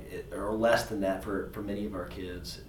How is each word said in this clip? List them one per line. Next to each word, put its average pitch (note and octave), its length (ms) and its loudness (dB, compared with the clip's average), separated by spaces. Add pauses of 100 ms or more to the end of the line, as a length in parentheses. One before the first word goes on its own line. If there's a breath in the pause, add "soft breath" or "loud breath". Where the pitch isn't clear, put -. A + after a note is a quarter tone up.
It, F2+ 240 -8
or G2+ 200 0
less A2+ 340 6
than D3 140 -2
that F#2+ 220 2
for, G2 300 -2
for G#2+ 80 -4
many G2+ 240 -2
of G#2 80 -4
our F2+ 120 -4
kids. F2+ 640 -8